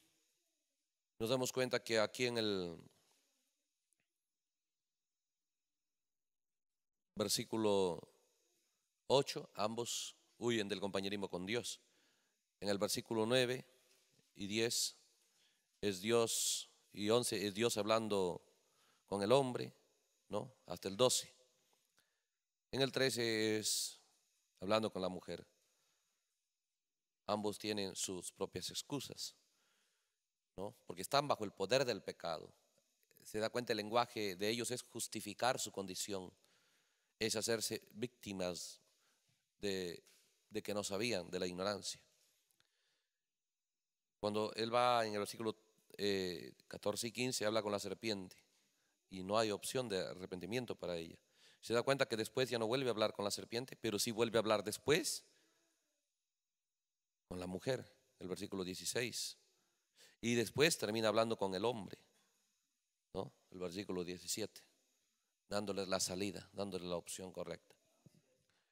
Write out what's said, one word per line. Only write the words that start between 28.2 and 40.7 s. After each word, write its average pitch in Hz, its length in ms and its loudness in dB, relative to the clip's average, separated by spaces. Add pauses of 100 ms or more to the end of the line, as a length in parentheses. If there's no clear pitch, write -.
propias - 380 -6
excusas, - 640 -8 (1200)
¿no? 101 180 -8 (120)
Porque 87 160 -10
están 143 240 2
bajo 110 180 0
el 98 80 -6
poder 117 320 4
del 110 180 -2
pecado. 82 500 -8 (720)
Se - 140 -6
da 107 120 0
cuenta, 120 220 0
el 107 60 0
lenguaje 107 580 0
de 101 120 0
ellos 117 220 -2
es 123 120 -6
justificar 113 760 -2
su - 140 -6
condición, 92 600 -6 (840)
es 110 180 0
hacerse 110 460 -2 (100)
víctimas 95 880 -6 (800)
de, 95 420 -4 (480)
de 107 120 -4
que 101 120 -2